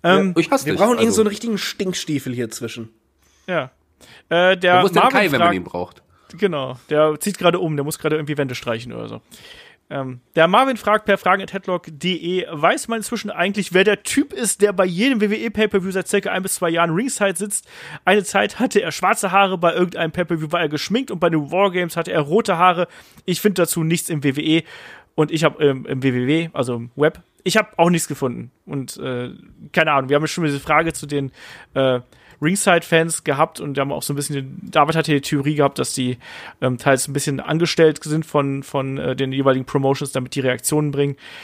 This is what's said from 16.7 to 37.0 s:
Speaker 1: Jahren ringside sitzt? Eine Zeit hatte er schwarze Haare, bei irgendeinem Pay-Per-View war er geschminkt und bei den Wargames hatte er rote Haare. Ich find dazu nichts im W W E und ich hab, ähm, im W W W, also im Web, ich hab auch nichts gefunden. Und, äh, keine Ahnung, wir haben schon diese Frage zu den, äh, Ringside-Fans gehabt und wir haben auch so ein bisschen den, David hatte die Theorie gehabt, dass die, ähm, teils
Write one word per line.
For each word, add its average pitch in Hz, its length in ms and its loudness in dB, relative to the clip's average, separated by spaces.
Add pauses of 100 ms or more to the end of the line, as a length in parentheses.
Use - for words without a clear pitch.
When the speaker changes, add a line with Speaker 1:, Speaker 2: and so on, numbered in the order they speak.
Speaker 1:
Jahren 165 220 2
ringside 196 440 -2
sitzt? 202 320 -6 (380)
Eine 196 180 4
Zeit 202 340 -2
hatte 226 220 2
er 170 120 -4
schwarze 190 380 0
Haare, 190 280 2
bei 170 160 2
irgendeinem 170 380 0
Pay-Per-View 160 380 -4
war 170 100 0
er 156 100 0
geschminkt 208 400 -2
und 185 80 -6
bei 170 100 2
den 151 220 -2
Wargames 180 480 0
hatte 170 140 -4
er 165 100 2
rote 175 340 2
Haare. 175 320 4 (380)
Ich 180 160 -2
find 202 160 2
dazu 170 260 0
nichts 165 240 -2
im 147 160 -6
W 139 120 2
W 151 40 -4
E 160 240 2 (500)
und 151 160 2
ich 160 140 0
hab, - 160 0
ähm, 135 240 2
im 131 180 -6
W 131 120 2
W 123 120 0
W, 160 280 0
also 123 220 -2
im 117 200 -10
Web, 151 240 0 (240)
ich 190 140 0
hab - 200 -4
auch 175 120 6
nichts 170 180 0
gefunden. 120 420 -4 (140)
Und, 139 320 -8
äh, 123 360 -8 (400)
keine 160 200 2
Ahnung, 135 160 2
wir 143 80 4
haben 151 100 2
schon - 180 -4
diese 143 160 0
Frage 160 340 2
zu - 100 -10
den, 143 280 -4 (420)
äh, 131 260 2 (400)
Ringside-Fans 170 840 2
gehabt 151 380 0
und 139 160 -6
wir 143 60 0
haben 143 100 -2
auch 151 100 -6
so - 100 -6
ein 143 40 -2
bisschen 143 180 -6
den, 135 240 -8 (100)
David 156 280 2
hatte 160 160 0
die 143 80 4
Theorie 147 340 0
gehabt, 143 240 2
dass 135 140 -4
die, 123 260 -4 (420)
ähm, 127 160 0
teils 131 300 2